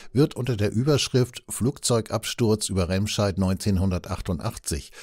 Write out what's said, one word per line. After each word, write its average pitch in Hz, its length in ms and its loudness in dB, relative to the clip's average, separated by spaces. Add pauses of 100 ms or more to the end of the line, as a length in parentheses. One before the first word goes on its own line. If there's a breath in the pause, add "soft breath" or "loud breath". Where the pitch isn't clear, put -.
(120)
wird 143 240 2
unter 123 220 -2
der 101 160 0
Überschrift 127 720 2
„Flugzeugabsturz 110 1200 0
über 92 220 0
Remscheid 98 480 0
neunzehnhundertachtundachtzig. 92 1500 -2 (120 loud breath)